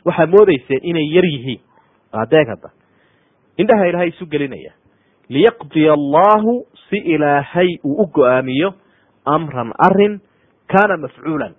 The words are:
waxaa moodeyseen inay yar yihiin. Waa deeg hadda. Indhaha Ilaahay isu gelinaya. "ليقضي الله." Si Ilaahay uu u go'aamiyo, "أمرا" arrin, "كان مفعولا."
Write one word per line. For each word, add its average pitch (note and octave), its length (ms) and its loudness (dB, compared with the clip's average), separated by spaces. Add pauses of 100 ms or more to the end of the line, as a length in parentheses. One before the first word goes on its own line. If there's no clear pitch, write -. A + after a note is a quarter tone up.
waxaa D#3+ 220 0
moodeyseen E3 560 2
inay E3 320 -4
yar F#3 100 4
yihiin. C3 360 -6 (520)
Waa A2 180 -4
deeg D3+ 180 2
hadda. G2+ 200 -14 (920)
Indhaha G#3 280 2
Ilaahay F3 220 -2
isu E3+ 180 -14
gelinaya. C#3+ 460 -8 (580)
"ليقضي D#3 640 0
الله." G3+ 720 2 (240)
Si G3 80 -4
Ilaahay D3+ 720 0 (160)
uu D3+ 180 -2
u F#3+ 40 0
go'aamiyo, C3 680 0 (540)
"أمرا" C#3+ 500 -4
arrin, G3 420 2 (480)
"كان G3 320 0
مفعولا." C#3+ 580 -8